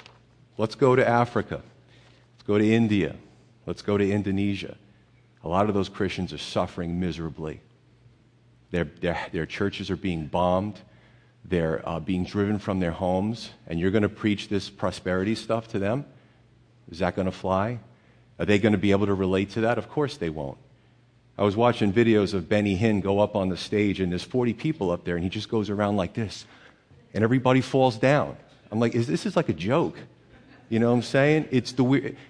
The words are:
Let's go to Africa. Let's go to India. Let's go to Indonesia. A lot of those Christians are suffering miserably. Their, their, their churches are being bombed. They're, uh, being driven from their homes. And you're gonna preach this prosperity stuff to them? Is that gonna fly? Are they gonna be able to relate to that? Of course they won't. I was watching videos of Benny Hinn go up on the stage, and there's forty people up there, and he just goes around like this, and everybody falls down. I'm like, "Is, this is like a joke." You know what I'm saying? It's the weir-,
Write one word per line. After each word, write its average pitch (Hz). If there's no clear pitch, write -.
Let's 107
go 131
to 123
Africa. 117
Let's -
go 104
to 107
India. 107
Let's 87
go 101
to 101
Indonesia. 98
A 80
lot 95
of 101
those 95
Christians 90
are 76
suffering 90
miserably. 80
Their, 85
their, 82
their 82
churches 98
are 90
being 82
bombed. 90
They're, 82
uh, 82
being 90
driven 101
from 98
their 85
homes. 92
And 82
you're 95
gonna 104
preach 104
this 98
prosperity 92
stuff 113
to 101
them? 113
Is 85
that 90
gonna 92
fly? 95
Are 82
they 101
gonna 107
be 98
able 101
to 101
relate 95
to 113
that? 117
Of 104
course 143
they 85
won't. 71
I 98
was 101
watching 113
videos 107
of 85
Benny 104
Hinn 104
go 98
up 104
on 95
the 90
stage, 104
and 90
there's 87
forty 127
people 104
up 87
there, 90
and 85
he 90
just 107
goes 107
around 104
like 87
this, 107
and 104
everybody 127
falls 131
down. 120
I'm 107
like, 117
"Is, 117
this 160
is 202
like 165
a 104
joke." 101
You 113
know 120
what 123
I'm 120
saying? 147
It's 127
the 135
weir-, 127